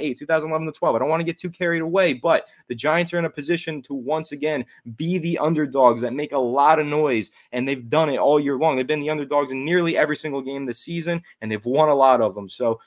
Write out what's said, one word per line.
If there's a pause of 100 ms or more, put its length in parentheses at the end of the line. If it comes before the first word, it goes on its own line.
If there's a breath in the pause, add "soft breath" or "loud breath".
eight,
two
thousand
eleven
to
twelve.
I
don't
wanna
get
too
carried
away,
but (220 soft breath)
the
Giants
are
in
a
position
to
once
again (320 soft breath)
be
the
underdogs
that
make
a
lot
of
noise, (220 soft breath)
and
they've
done
it
all
year
long.
They've
been
the
underdogs
in
nearly
every
single
game
this
season, (180 loud breath)
and
they've
won
a
lot
of
them.
So